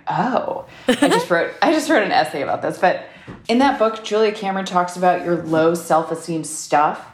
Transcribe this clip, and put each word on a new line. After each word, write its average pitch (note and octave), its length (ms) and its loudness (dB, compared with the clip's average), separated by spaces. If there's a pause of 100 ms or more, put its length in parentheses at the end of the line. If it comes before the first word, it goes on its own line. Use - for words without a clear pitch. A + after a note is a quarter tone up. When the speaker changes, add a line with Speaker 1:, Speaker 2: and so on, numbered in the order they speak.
Speaker 1:
"Oh." G#3 560 -2 (240)
I B3 60 6
just F4+ 360 2
Speaker 2:
<laughs> - 0 -
Speaker 1:
wrote, E3+ 300 0
I C#4+ 120 4
just D4+ 180 0
wrote G#3+ 140 4
an - 80 -4
essay D#3 300 0
about - 200 -4
this. D#3 160 -4
But F#3+ 260 2 (440)
in A#3 100 2
that C#4 200 2
book, A3 240 0
Julia G#3+ 300 2
Cameron F#3+ 320 -4
talks F3+ 320 -2
about F3+ 280 2
your E3+ 180 -2
low D#3+ 320 2
self-esteem D#3+ 680 -2
stuff, D3+ 680 -2